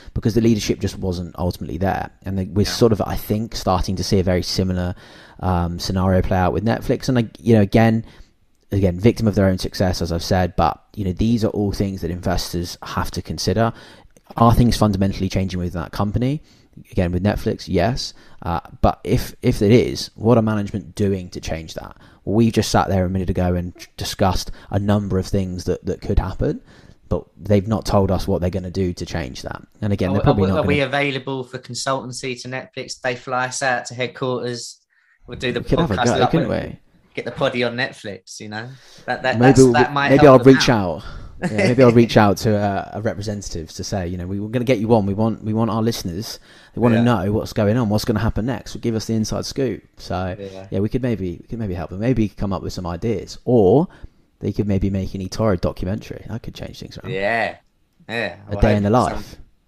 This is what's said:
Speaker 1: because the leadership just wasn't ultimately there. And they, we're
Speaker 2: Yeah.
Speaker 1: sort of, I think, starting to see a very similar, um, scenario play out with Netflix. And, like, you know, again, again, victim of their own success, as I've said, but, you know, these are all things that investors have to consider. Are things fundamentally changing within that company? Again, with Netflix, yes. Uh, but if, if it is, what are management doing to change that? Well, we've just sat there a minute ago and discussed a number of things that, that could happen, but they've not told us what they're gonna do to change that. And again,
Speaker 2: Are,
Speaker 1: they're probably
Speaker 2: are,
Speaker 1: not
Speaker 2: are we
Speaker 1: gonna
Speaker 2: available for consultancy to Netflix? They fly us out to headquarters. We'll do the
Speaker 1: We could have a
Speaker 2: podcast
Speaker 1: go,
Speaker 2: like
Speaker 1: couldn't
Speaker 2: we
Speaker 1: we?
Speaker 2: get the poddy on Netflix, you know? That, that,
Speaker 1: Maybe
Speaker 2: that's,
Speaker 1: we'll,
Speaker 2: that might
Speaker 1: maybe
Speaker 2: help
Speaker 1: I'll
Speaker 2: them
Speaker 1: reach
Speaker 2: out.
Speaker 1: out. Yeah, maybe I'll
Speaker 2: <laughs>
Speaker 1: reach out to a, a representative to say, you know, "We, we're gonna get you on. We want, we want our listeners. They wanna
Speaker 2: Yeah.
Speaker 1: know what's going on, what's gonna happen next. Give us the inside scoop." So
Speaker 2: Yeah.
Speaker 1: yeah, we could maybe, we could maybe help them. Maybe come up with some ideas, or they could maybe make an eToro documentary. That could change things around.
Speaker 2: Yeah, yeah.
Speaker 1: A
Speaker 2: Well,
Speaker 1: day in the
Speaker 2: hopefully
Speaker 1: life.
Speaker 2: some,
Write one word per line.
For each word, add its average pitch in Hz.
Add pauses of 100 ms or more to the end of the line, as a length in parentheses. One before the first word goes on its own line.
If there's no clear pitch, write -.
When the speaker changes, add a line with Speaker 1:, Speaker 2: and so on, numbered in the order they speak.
(140)
Speaker 1:
because 110
the 117
leadership 113
just 98
wasn't 90
ultimately 85
there. 92 (160)
And 95
they, 95
we're 95
Speaker 2:
Yeah. -
Speaker 1:
sort 117
of, 95
I -
think, 107
starting 92
to -
see 101
a 90
very 90
similar, 90 (440)
um, 87
scenario 92
play 95
out 90
with 95
Netflix. -
And, 131
like, 117
you 117
know, 110
again, 113 (680)
again, 95
victim 113
of 95
their 98
own 92
success, -
as 85
I've 85
said, 90
but, - (120)
you 98
know, 90
these 110
are -
all 101
things 98
that 82
investors 87
have -
to 87
consider. 110 (640)
Are 117
things 117
fundamentally 98
changing 92
within 87
that -
company? 120 (500)
Again, 87
with 90
Netflix, 104
yes. 92 (260)
Uh, 85 (220)
but -
if, 110
if 123
it 101
is, 80
what 117
are -
management 104
doing 98
to -
change 82
that? - (300)
Well, 98
we've 113
just 104
sat 101
there 92
a 87
minute 95
ago 90
and 87 (220)
discussed - (220)
a 98
number 101
of 92
things 92
that, -
that 92
could 101
happen, 123 (500)
but 90 (120)
they've 101
not 110
told 95
us 90
what 90
they're 90
gonna 90
do 92
to 85
change 71
that. - (200)
And 104
again, 95
Speaker 2:
Are, 95
Speaker 1:
they're 104
probably 104
Speaker 2:
are, 92
Speaker 1:
not -
Speaker 2:
are -
we 143
Speaker 1:
gonna 139
Speaker 2:
available 135
for 123
consultancy 127
to -
Netflix? 127
They 127
fly 127
us 123
out 127
to 123
headquarters. 123 (480)
We'll 123
do 123
the 120
Speaker 1:
We -
could -
have 156
a 95
Speaker 2:
podcast -
Speaker 1:
go, 117
Speaker 2:
like 127
Speaker 1:
couldn't -
Speaker 2:
we -
Speaker 1:
we? - (340)
Speaker 2:
get -
the 117
poddy 123
on 117
Netflix, -
you 107
know? 110 (360)
That, 123
that, 127
Speaker 1:
Maybe 120
Speaker 2:
that's, 127
Speaker 1:
we'll, 131
Speaker 2:
that 143
might 143
Speaker 1:
maybe 147
Speaker 2:
help 131
Speaker 1:
I'll 120
Speaker 2:
them 135
Speaker 1:
reach -
Speaker 2:
out. 92
Speaker 1:
out. - (480)
Yeah, 104
maybe 123
I'll 120
Speaker 2:
<laughs> 117
Speaker 1:
reach 110
out 104
to 107
a, 101
a 104
representative 101
to 95
say, 92
you 90
know, 87
"We, 98
we're 104
gonna 120
get 117
you 110
on. 104
We 98
want, 110
we 110
want 110
our 110
listeners. 107 (340)
They -
wanna 113
Speaker 2:
Yeah. 117
Speaker 1:
know 104
what's 104
going 107
on, 120
what's 107
gonna 107
happen 107
next. 117
Give 113
us 107
the 113
inside 110
scoop." 123 (140)
So 92
Speaker 2:
Yeah. 98
Speaker 1:
yeah, 98
we 107
could 123
maybe, 95
we -
could 117
maybe 101
help 87
them. 90
Maybe 110
come 101
up -
with -
some 90
ideas, 90
or 120 (500)
they 104
could 104
maybe 98
make 95
an 98
eToro 92
documentary. -
That -
could -
change -
things -
around. 95
Speaker 2:
Yeah, 98 (500)
yeah. 104 (100)
Speaker 1:
A -
Speaker 2:
Well, 101
Speaker 1:
day 107
in 98
the 101
Speaker 2:
hopefully 110
Speaker 1:
life. -
Speaker 2:
some, - (280)